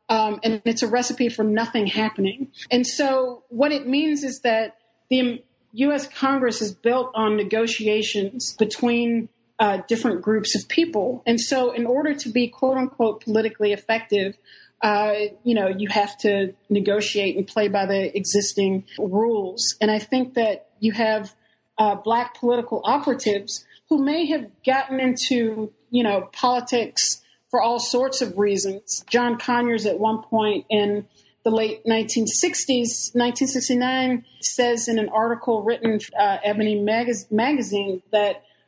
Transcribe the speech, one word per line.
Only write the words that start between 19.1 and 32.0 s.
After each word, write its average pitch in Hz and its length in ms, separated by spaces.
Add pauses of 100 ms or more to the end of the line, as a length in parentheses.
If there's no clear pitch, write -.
And 214 80
I 214 100
think 254 360
that 226 320 (120)
you 220 120
have, 214 420 (440)
uh, 208 180
Black 226 420
political 240 460
operatives 220 840 (240)
who 285 140
may 302 240
have 277 180 (180)
gotten 262 360
into, 233 720 (180)
you 240 140
know, 202 280
politics - 920 (260)
for 240 120
all 233 180
sorts 262 420
of 196 160
reasons. 196 720
John 240 280
Conyers 240 480
at 185 140
one 220 220
point 214 480
in 208 380 (380)
the 220 60
late 220 340
nineteen 226 420